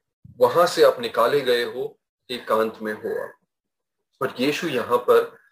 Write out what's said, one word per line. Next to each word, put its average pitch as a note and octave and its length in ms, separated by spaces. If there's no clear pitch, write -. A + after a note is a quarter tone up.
वहां B2+ 260
से - 160
आप B2+ 180
निकाले A#2+ 400
गए A#2+ 240
हो, B2+ 360
एकांत A2 520
में G#2+ 100
हो G#2+ 320
आप। - 80
और C3 180
यीशु D3 280
यहाँ A#2 300
पर - 420